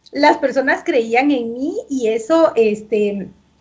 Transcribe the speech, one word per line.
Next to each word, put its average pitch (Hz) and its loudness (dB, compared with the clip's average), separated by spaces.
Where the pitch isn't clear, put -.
las 294 2
personas 269 0
creían 254 0
en 233 -2
mí 302 -6
y 254 -2
eso, 311 2
este, 208 -2